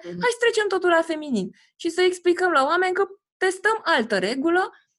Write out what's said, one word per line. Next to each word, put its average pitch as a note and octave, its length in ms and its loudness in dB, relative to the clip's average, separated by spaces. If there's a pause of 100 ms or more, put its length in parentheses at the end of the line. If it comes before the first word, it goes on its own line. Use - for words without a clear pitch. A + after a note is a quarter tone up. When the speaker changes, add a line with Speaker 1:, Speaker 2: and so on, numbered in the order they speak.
Speaker 1:
Mhm. F4+ 180 -10
Speaker 2:
Hai B4 100 2
să A#4+ 100 -2
trecem A4 280 2
totul F4+ 220 0
la E4+ 120 4
feminin. D4+ 480 -4 (260)
Și E4+ 140 -6
să E4+ 100 -2
explicăm F4+ 500 2
la C#4 140 2
oameni F4+ 300 0
că G4 100 0 (320)
testăm G4 480 0
altă A#3 340 0
regulă D#4 520 0 (280)